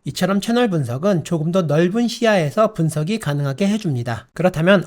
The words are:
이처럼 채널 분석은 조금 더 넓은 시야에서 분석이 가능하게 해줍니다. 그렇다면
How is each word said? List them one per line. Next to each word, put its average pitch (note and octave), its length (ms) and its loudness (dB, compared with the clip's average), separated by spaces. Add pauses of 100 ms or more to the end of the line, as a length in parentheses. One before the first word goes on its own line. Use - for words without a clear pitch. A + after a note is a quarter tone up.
이처럼 F3+ 360 -2
채널 A#3+ 260 0
분석은 D#3+ 580 0
조금 E3 260 -2
더 F#3 100 2
넓은 F3+ 460 2
시야에서 G#3+ 680 2
분석이 D#3+ 460 -2
가능하게 C#3+ 480 -2
해줍니다. C3 680 -4
그렇다면 F3 540 2